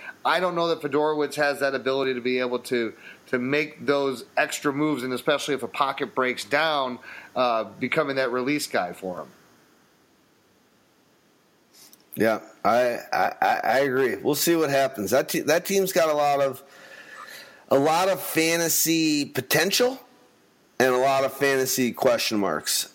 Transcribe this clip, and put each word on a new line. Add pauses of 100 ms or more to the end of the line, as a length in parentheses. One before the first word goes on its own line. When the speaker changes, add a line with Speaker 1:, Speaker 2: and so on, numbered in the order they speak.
(240)
Speaker 1:
I
don't
know
that
Fedorowicz
has
that
ability
to
be
able
to, (340)
to
make
those (100)
extra
moves,
and
especially
if
a
pocket
breaks
down, (360)
uh,
becoming
that
release
guy
for
him. (3000)
Speaker 2:
Yeah, (260)
I, (140)
I, (100)
I,
I
agree.
We'll
see
what
happens.
That
te-,
that
team's
got
a
lot
of, (1080)
a
lot
of
fantasy
potential (800)
and
a
lot
of
fantasy
question
marks.